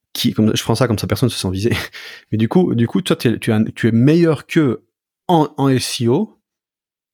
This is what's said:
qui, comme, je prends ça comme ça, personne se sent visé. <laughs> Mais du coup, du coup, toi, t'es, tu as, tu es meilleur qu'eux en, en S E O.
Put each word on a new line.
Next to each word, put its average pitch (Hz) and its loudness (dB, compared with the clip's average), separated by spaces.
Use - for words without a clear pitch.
qui, 113 -2
comme, 107 0
je - -4
prends 113 -2
ça 123 0
comme 110 -2
ça, 95 -6
personne 113 -2
se - -6
sent 95 -4
visé. 98 -2
<laughs> - -20
Mais 107 -2
du 113 2
coup, 180 2
du 117 2
coup, 190 -2
toi, - -2
t'es, 110 -2
tu - -2
as, 107 2
tu - 0
es 110 2
meilleur 151 2
qu'eux 147 0
en, 156 2
en 139 0
S 127 -2
E 117 0
O. 170 0